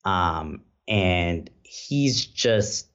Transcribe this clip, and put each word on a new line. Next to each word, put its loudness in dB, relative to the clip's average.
Um, -2
and 0
he's -2
just 0